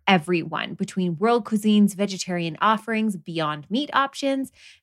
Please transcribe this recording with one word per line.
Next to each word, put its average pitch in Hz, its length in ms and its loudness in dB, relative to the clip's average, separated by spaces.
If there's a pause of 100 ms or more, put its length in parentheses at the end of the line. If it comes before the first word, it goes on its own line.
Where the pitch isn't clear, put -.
everyone 160 680 2
between 180 440 -4
world 226 280 2
cuisines, 208 500 4
vegetarian 175 640 -4
offerings, 220 560 0
beyond 151 540 -6
meat 285 240 -2
options, 269 580 -2 (320)